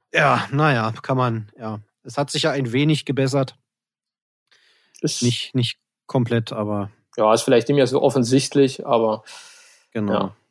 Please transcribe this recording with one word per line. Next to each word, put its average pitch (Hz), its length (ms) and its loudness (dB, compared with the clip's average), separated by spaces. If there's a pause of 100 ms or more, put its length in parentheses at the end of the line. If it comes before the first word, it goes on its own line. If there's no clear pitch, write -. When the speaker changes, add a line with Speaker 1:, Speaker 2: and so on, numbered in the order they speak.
(140)
Speaker 1:
ja, 139 380 2
naja, 135 400 0 (100)
kann 131 160 -4
man, 113 320 -2 (100)
ja. 110 200 -10 (240)
Es 127 140 -18
hat 143 120 -2
sich 151 140 -4
ja 156 80 0
ein 131 200 -4
wenig 147 340 0
gebessert. 135 500 -2 (1500)
Speaker 2:
Ist - 220 -4
Speaker 1:
Nicht, - 320 -2
nicht 120 240 -2 (260)
komplett, 117 480 -2
aber 104 380 -4 (260)
Speaker 2:
Ja, 110 160 4
ist 117 100 4
vielleicht 120 240 4
nicht 143 100 2
mehr 131 100 6
so 131 140 0
offensichtlich, 127 840 2
aber 117 380 0 (680)
Speaker 1:
Genau. 104 220 -2
Speaker 2:
ja. 101 220 -4 (160)